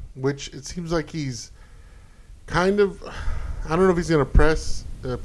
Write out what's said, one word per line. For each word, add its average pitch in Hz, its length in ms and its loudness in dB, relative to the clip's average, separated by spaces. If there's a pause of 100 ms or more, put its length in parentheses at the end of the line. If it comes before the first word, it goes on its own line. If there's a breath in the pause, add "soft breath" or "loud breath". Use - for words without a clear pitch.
(140)
which 139 360 -4
it 139 160 -16
seems 170 260 -8
like 160 180 -2
he's 135 420 -8 (920 soft breath)
kind 190 340 0
of, 196 220 0 (640 loud breath)
I 156 40 -6
don't 165 100 0
know 190 100 6
if 170 80 4
he's 160 140 0
gonna 151 140 4
press, - 580 4 (200)
uh, 123 220 -4